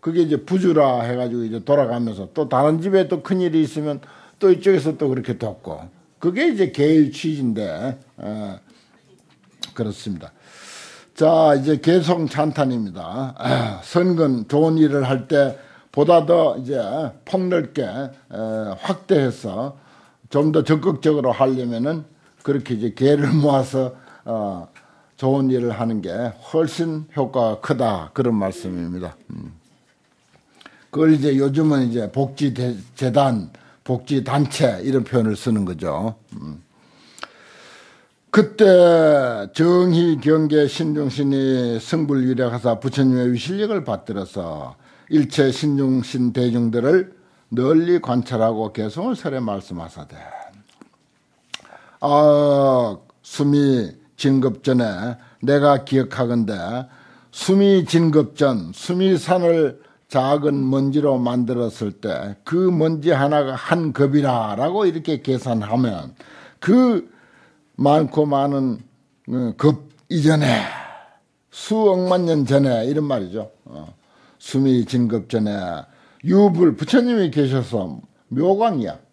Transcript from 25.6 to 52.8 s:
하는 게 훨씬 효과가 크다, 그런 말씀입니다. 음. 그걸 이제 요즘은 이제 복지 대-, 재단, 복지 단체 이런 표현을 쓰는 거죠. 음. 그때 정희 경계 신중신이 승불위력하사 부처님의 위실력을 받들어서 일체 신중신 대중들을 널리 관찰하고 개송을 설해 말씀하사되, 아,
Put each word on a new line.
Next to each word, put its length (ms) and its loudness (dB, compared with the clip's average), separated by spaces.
하는 320 -4
게 80 -8
훨씬 540 -4
효과가 440 -2
크다, 520 -2
그런 220 0
말씀입니다. 840 -6
음. 240 -16
그걸 240 4
이제 240 2
요즘은 500 2
이제 240 -4
복지 400 -2
대-, 240 -4
재단, 560 0
복지 400 -2
단체 580 0
이런 220 0
표현을 320 0
쓰는 280 -2
거죠. 520 -6
음. 280 -14
그때 1160 4
정희 640 2
경계 460 2
신중신이 1120 -2
승불위력하사 1000 -2
부처님의 520 2
위실력을 500 -4
받들어서 920 -8
일체 420 2
신중신 840 -2
대중들을 800 0
널리 540 2
관찰하고 720 -2
개송을 420 -6
설해 240 -6
말씀하사되, 800 -10
아, 960 4